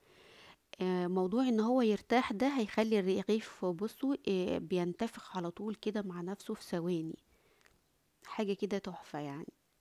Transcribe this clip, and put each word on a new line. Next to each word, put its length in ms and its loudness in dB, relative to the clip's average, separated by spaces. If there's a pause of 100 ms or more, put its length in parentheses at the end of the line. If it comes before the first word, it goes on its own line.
(800)
آه، 260 2
موضوع 400 2
ان 120 4
هو 220 4
يرتاح 520 2
ده 140 2
هيخلي 520 2
الرغيف، 680 0
بصوا، 500 -2 (120)
آه، 300 2
بينتفخ 800 -2
على 140 -4
طول 240 -6
كده 260 -4
مع 200 -6
نفسه 320 -6
في 100 -10
ثواني. 520 -2 (1080)
حاجة 280 -2
كده 240 -2
تحفة 420 -10
يعني، 340 -10 (280)